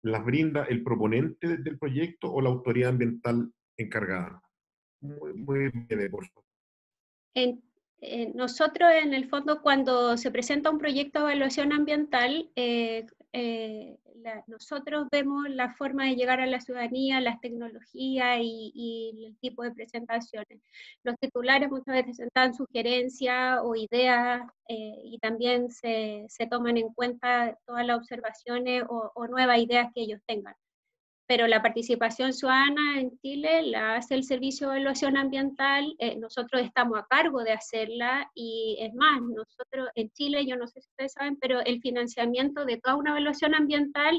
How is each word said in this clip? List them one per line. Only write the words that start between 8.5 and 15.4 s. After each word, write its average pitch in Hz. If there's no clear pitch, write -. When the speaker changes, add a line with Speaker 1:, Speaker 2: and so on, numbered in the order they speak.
Speaker 2:
en 285
el 269
fondo, 294
cuando 254
se 240
presenta 285
un 302
proyecto 285
de 294
evaluación 285
ambiental, 294
eh, 233
eh, 226
la, 226
nosotros 285
vemos 285